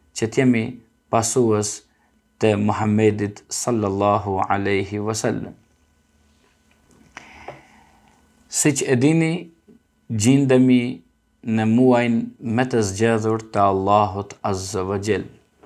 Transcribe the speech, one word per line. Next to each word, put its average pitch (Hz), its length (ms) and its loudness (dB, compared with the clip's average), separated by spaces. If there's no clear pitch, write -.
që 110 200 -4
t'jemi 123 320 2
pasues 110 640 0
të 110 160 4
Muhammedit 107 920 0
sallallahu 101 1000 -2
alaihi 98 560 -2
wasallam. 110 540 -6
Siç 143 320 0
e 131 120 0
dini, 160 540 0
gjindemi 127 920 4
në 110 240 -2
muajin 120 520 4
më 120 320 -2
të 120 200 0
zgjedhur 110 600 0
të 101 220 0
Allahut 101 680 0
Azza 95 460 -6
wa 98 160 -4
Jall. 101 240 -2